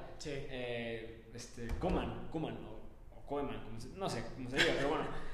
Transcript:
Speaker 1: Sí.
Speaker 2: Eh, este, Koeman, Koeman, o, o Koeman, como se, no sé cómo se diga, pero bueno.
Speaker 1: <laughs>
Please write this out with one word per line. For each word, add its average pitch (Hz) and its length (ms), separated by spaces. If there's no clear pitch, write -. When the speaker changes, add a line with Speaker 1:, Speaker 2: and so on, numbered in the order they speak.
Speaker 1:
Sí. 151 160
Speaker 2:
Eh, 117 920
este, - 320
Koeman, 123 540
Koeman, 131 340
o, - 540
o - 80
Koeman, 127 360
como 113 160
se, - 100
no 185 200
sé - 140
cómo 127 160
se 135 80
diga, 165 180
pero 143 140
bueno. 151 200
Speaker 1:
<laughs> - 40